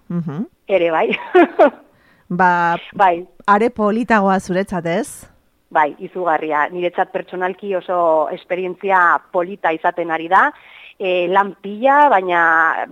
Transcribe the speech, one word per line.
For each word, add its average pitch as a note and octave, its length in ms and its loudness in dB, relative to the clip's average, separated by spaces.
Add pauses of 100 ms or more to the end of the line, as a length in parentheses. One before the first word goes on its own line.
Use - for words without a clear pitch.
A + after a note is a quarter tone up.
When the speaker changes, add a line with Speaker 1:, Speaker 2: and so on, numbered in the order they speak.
Speaker 1:
Mhm. E3+ 360 -6 (220)
Speaker 2:
Ere F3 240 2
bai. F3 180 0 (240)
<laughs> E4+ 380 4 (600)
Speaker 1:
Ba, F3 460 2 (180)
Speaker 2:
Bai. F3+ 320 2 (180)
Speaker 1:
are G#3 240 4
politagoa G#3 720 0
zuretzat, F#3 460 -4
ez? F3+ 420 -6 (440)
Speaker 2:
Bai, D#3 280 0
izugarria. D#3 720 -2
Niretzat F3+ 400 -4
pertsonalki F#3 640 -8
oso E3 560 0
esperientzia F3+ 880 0 (140)
polita F3+ 420 -2
izaten E3+ 360 -4
ari E3 200 -6
da. G#3 140 6 (520)
E, F3+ 300 -2
lan G3 340 0
pila, C4 480 2
baina E3+ 840 2